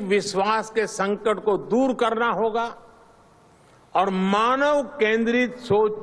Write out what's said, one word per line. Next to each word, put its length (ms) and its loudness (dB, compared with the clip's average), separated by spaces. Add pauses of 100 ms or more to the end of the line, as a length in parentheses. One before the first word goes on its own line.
विश्वास 640 0
के 160 -2
संकट 580 -2
को 120 2
दूर 380 0
करना 380 0
होगा 340 -2 (1300)
और 160 4
मानव 720 2 (160)
केंद्रित 600 0
सोच 340 0 (100)